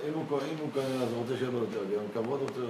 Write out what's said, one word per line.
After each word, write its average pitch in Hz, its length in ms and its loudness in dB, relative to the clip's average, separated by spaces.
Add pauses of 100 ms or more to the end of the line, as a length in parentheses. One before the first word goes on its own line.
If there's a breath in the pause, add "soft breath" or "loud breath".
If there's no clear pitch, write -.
אם 151 60 2
הוא, 139 260 0 (120)
אם 156 80 -4
הוא 147 140 -2
קנא, 131 300 2
אז 117 80 2
הוא 117 100 0
רוצה 120 160 0
שיהיה 123 140 0
לו 123 80 0
יותר, 107 200 0 (160)
גם 104 280 0
כבוד 135 180 0
רוצה, - 180 -2 (100)